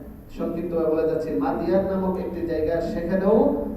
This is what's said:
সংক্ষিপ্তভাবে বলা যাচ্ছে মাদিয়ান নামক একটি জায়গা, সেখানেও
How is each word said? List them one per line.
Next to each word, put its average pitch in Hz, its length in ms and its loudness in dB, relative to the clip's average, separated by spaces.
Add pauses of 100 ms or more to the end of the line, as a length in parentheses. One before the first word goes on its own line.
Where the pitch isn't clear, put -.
(380)
সংক্ষিপ্তভাবে 170 520 -2
বলা - 180 2
যাচ্ছে - 220 0 (100)
মাদিয়ান 175 460 2
নামক 185 320 0
একটি 170 300 -4
জায়গা, 165 340 0
সেখানেও 196 840 2 (120)